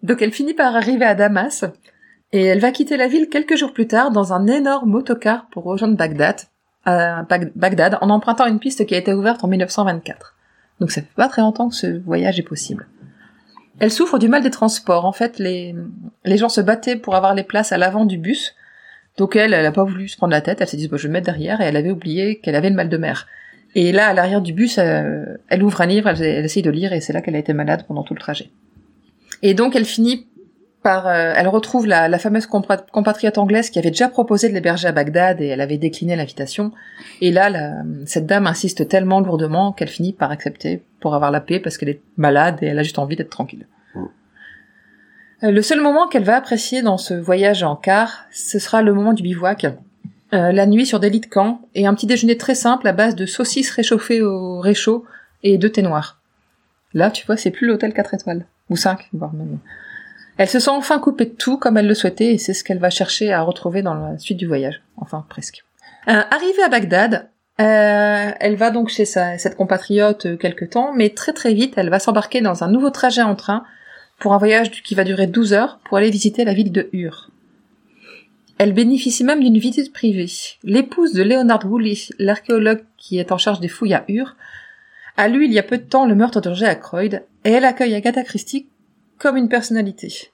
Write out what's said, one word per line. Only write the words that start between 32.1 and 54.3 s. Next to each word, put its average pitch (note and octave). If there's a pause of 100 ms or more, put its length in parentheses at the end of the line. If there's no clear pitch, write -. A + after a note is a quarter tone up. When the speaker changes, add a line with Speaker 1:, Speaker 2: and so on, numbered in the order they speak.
Speaker 1:
la E3+
fameuse G#3+
compa-, G3
compatriote G#3+
anglaise G#3
qui -
avait E3
déjà A#3+
proposé A#3
de G3+
l'héberger F3
à E3+
Bagdad, E3
et D3
elle C3+
avait C#3+
décliné E3
l'invitation. D#3+ (480)
Et F3+
là, F#3+
la, D3+ (300)
cette D#3+
dame G3
insiste E3+
tellement F#3+
lourdement E3+
qu'elle E3
finit F3+
par C#3+
accepter D3+ (160)
pour D3+
avoir C#3+
la D3
paix, E3
parce E3+
qu'elle C#3+
est D3 (160)
malade D3+
et D#3
elle D3
a D3+
juste D3+
envie C#3+
d'être -
tranquille. - (280)
Speaker 2:
Mm. - (1400)
Speaker 1:
Euh, G#3+
le G3+
seul D4
moment D4+
qu'elle B3
va G3+
apprécier B3+
dans G#3
ce F#3
voyage F#3
en D3
car, G#3
ce -
sera A3+
le G#3
moment G#3
du G#3
bivouac. F3+ (680)
Euh, F3
la G3
nuit G#3+
sur A3+
des G3+
lits G#3+
de A3+
camp A3 (160)
et G3+
un G3
petit G#3
déjeuner A#3
très B3+
simple B3+
à F#3+
base G#3
de F#3+
saucisses B3+
réchauffées A3+
au F#3